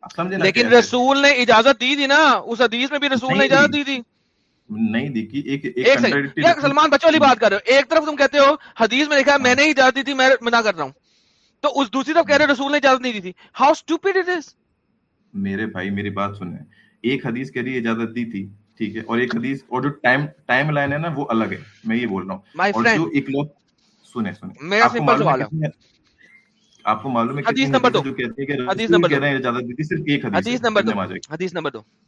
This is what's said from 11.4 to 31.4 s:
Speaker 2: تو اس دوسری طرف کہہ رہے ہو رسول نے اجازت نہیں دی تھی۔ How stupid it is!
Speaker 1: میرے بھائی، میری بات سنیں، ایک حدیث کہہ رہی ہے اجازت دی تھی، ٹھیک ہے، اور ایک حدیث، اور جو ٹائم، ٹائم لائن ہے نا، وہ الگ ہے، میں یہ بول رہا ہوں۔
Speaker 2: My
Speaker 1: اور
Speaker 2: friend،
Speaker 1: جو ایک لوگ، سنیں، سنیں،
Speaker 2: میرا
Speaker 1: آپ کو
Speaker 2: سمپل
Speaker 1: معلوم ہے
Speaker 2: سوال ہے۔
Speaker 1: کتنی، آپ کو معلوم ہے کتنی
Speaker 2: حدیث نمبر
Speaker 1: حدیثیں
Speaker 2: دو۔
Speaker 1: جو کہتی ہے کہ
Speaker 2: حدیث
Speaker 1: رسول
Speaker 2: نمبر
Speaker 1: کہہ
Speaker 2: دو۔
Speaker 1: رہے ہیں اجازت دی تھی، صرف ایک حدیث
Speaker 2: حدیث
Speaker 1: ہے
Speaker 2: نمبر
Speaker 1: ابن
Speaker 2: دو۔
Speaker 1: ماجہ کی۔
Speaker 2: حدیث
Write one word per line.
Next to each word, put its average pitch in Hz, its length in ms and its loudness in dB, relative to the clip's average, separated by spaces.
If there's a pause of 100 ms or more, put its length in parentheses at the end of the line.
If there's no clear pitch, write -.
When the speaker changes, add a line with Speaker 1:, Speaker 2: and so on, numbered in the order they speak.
Speaker 2:
تو 277 200 -2
اس 254 120 -2
دوسری 269 220 -2
طرف 330 120 4
کہہ 294 100 2
رہے 294 80 4
ہو 285 80 2
رسول 277 200 -2
نے 294 40 0
اجازت 262 240 2
نہیں 247 120 -4
دی 208 80 -8
تھی۔ 180 120 -12 (300)
How 277 80 6
stupid 359 520 -2
it 359 120 -2
is! 339 60 -4 (960)
Speaker 1:
میرے 98 320 -4
بھائی، 95 240 -8
میری 101 200 -6
بات 101 260 -6
سنیں، 90 220 -12 (440)
ایک 131 240 -4
حدیث 123 240 -8
کہہ 123 120 -8
رہی 131 120 -6
ہے 127 40 -4
اجازت 113 380 -4
دی 120 80 -4
تھی، 98 240 -10 (280)
ٹھیک 104 200 -8
ہے، 110 40 -8
اور 113 180 -4
ایک 120 180 -2
حدیث، 131 320 -6
اور 127 140 -6
جو 143 60 -2
ٹائم، 139 380 0 (200)
ٹائم 135 240 0
لائن 143 220 -2
ہے 147 60 -4
نا، 165 180 -6
وہ 139 120 -6
الگ 113 160 0
ہے، 98 160 -8 (240)
میں 110 120 -2
یہ 117 100 -2
بول 95 200 -6
رہا 95 80 -10
ہوں۔ 98 80 -16 (180)
Speaker 2:
My 196 140 0
Speaker 1:
اور 226 80 -2
Speaker 2:
friend، 220 220 2
Speaker 1:
جو - 80 -6
ایک 139 180 -2
لوگ، 143 160 -4 (680)
سنیں، 107 200 -6
سنیں، 95 280 -16
Speaker 2:
میرا 196 240 0
Speaker 1:
آپ 262 80 2
کو 240 60 -4
Speaker 2:
سمپل 156 80 0
Speaker 1:
معلوم 147 220 2
ہے - 20 2
Speaker 2:
سوال 131 100 0
ہے۔ 113 60 -4
Speaker 1:
کتنی، 151 460 -8 (920)
آپ 110 180 -2
کو 135 80 -6
معلوم 120 280 -2
ہے 143 40 -8
کتنی 139 200 0
Speaker 2:
حدیث 139 120 -2
نمبر 254 140 2
Speaker 1:
حدیثیں 165 160 0
Speaker 2:
دو۔ 131 40 -6
Speaker 1:
جو 135 60 -8
کہتی 123 280 -8
ہے 135 40 -8
کہ 143 60 -6
Speaker 2:
حدیث 180 320 -4
Speaker 1:
رسول 180 120 2
Speaker 2:
نمبر 175 120 4
Speaker 1:
کہہ 147 80 2
Speaker 2:
دو۔ 135 60 0
Speaker 1:
رہے 143 80 0
ہیں 135 60 -2
اجازت 123 240 -2
دی 120 140 -8
تھی، 156 100 -6
صرف 156 220 -4
ایک 143 180 -2
حدیث 113 120 -4
Speaker 2:
حدیث 233 280 -4
Speaker 1:
ہے 240 40 2
Speaker 2:
نمبر 214 120 2
Speaker 1:
ابن 110 120 -2
Speaker 2:
دو۔ 104 40 -4
Speaker 1:
ماجہ 95 180 -6
کی۔ 117 200 -14
Speaker 2:
حدیث 170 200 -8